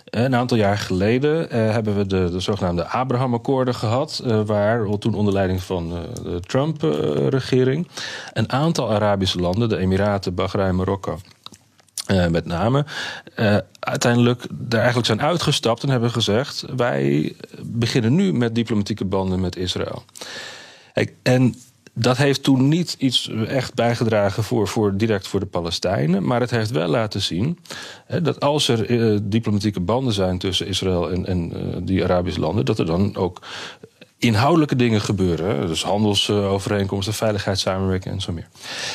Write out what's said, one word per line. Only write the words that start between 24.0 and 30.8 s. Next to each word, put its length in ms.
voor, 240
voor, 300
direct 300
voor 120
de 60
Palestijnen, 800
maar 140
het 120
heeft 200
wel 160
laten 340
zien, 380
hè, 160
dat 180
als 280
er, 460
eh, 100
diplomatieke 560
banden 340
zijn 240
tussen 300
Israël 440